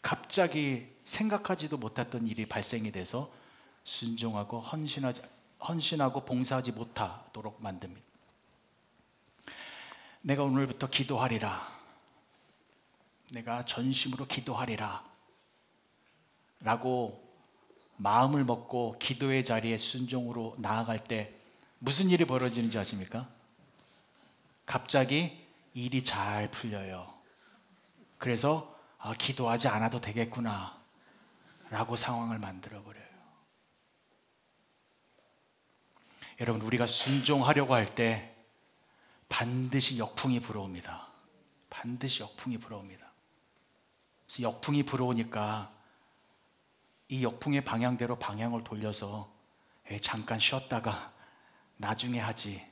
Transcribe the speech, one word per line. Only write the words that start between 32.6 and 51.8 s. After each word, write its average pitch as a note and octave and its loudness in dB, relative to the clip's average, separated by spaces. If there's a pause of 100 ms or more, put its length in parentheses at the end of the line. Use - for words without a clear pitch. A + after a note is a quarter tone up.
여러분, A2+ 2
우리가 A#2 4
순종하려고 C#3 4
할 A2 6
때 A2+ 0 (920)
반드시 B2+ 2
역풍이 A#2+ 0
불어옵니다. F#2+ -8 (600)
반드시 B2 -4
역풍이 A2+ -6
불어옵니다. G2 -14 (1120)
그래서 - -6
역풍이 C3+ 2
불어오니까 A2+ 0 (1400)
이 C3 0
역풍의 C3+ 2
방향대로 A#2+ 0
방향을 A2+ -2
돌려서 G#2 -6 (580)
"에이, G#2 -6
잠깐 A2+ -2
쉬었다가 A2+ 0 (680)
나중에 A#2 -2